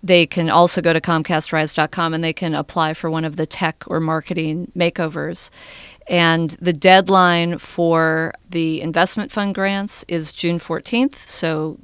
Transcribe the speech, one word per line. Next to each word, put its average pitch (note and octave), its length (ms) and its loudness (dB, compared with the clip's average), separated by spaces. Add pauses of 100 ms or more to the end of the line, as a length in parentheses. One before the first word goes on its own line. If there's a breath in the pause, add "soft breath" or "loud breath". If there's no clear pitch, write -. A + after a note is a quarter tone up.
they F3 220 6
can E3 240 -2
also F3 320 4
go E3+ 100 2
to E3 80 2
comcast D#3+ 540 -2
rise D#3 180 0
dot D3+ 200 0
com E3 220 -2
and E3 100 -4
they D#3+ 100 -2
can D#3+ 220 -4
apply D#3 380 -2
for E3 160 -6
one D#3+ 140 -2
of D#3 140 -6
the D#3+ 80 -2
tech - 420 -6
or E3 140 -2
marketing D#3+ 760 -4
makeovers. E3+ 760 -4 (600 loud breath)
And E3 420 2 (100)
the F3+ 100 0
deadline F3+ 840 4
for D#3+ 760 0 (180)
the E3 300 -2
investment E3+ 500 -2
fund G3+ 240 -4
grants G3 540 -4
is D#3+ 240 -6
June E3+ 260 -2
fourteenth, A#3 720 -4
so D#3 540 -4